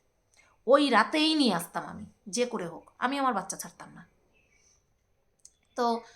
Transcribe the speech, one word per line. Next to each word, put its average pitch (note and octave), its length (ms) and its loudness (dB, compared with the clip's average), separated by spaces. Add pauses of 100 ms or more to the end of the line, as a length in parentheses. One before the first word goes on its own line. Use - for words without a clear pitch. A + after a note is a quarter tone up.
(680)
ওই C#4 240 6
রাতেই D4+ 440 2
নিয়ে B3+ 200 2
আসতাম E3 300 -6
আমি, E2 200 -14 (240)
যে A#3+ 180 -2
করে G3+ 220 -6
হোক, - 300 -16
আমি C4+ 200 -2
আমার B3+ 160 0
বাচ্চা F#3 220 -6
ছাড়তাম - 380 -18
না। - 140 -20 (1700)
তো, A#3 240 0 (160)